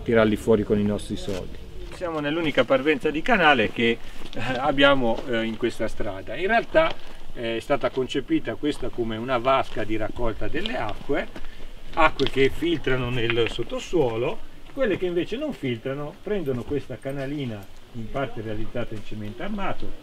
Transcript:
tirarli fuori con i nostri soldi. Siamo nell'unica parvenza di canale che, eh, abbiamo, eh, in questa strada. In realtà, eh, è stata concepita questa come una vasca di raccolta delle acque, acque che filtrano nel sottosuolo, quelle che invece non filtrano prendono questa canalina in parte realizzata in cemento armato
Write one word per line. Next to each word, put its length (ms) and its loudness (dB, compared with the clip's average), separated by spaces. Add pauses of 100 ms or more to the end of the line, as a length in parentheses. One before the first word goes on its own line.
tirarli 320 6
fuori 280 4
con 160 2
i 40 2
nostri 320 -2
soldi. 420 -6 (380)
Siamo 240 -4
nell'unica 440 0
parvenza 460 2
di 120 -2
canale 500 6
che, 260 2 (360)
eh, 80 -2 (160)
abbiamo, 600 4 (100)
eh, 160 0
in 140 -2
questa 300 0
strada. 480 -2
In 120 -2
realtà, 460 4 (400)
eh, 240 -2
è 20 -2
stata 300 0
concepita 680 -2
questa 340 -2
come 280 -2
una 200 0
vasca 460 2
di 140 2
raccolta 500 2
delle 300 2
acque, 500 -2 (680)
acque 340 4
che 200 4
filtrano 600 0
nel 400 2
sottosuolo, 1040 -2 (200)
quelle 240 0
che 80 -4
invece 320 -2
non 160 -6
filtrano 680 -6
prendono 420 -4
questa 340 -6
canalina 680 -6 (280)
in 180 -8
parte 300 -4
realizzata 520 -2
in 120 -6
cemento 360 -6
armato 480 0 (140)